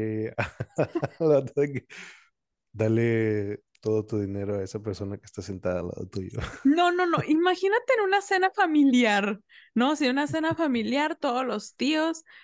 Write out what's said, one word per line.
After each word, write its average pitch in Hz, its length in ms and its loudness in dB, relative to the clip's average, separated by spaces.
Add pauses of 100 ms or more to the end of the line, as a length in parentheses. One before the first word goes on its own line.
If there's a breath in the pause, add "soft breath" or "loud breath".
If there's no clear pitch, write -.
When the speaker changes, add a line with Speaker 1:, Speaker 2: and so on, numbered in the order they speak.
(360)
Speaker 1:
<laughs> - 840 -4
al 160 180 2
otro 131 260 -2
de 143 100 -2
que, 127 140 -8 (840 loud breath)
"Dale 110 920 0 (180)
todo 107 260 -2
tu 107 140 -4
dinero 101 360 -4
a 98 80 -6
esa 101 180 -10
persona 101 360 -8
que - 80 -20
está - 160 -14
sentada 90 380 -4
al 87 80 -6
lado - 200 -10
tuyo". - 320 -8
<laughs> - 220 -12
Speaker 2:
No, 339 300 4
no, 359 140 0
no. 330 120 0 (100)
Imagínate 370 720 2
en 415 60 2
una 392 180 2
cena 381 280 2
familiar, 247 920 4 (340 soft breath)
¿no? 269 220 2
Si 285 120 0
una 285 180 0
cena 320 280 -2
familiar, 277 600 0
todos 262 300 -2
los 214 320 -6
tíos, 311 480 0 (200 loud breath)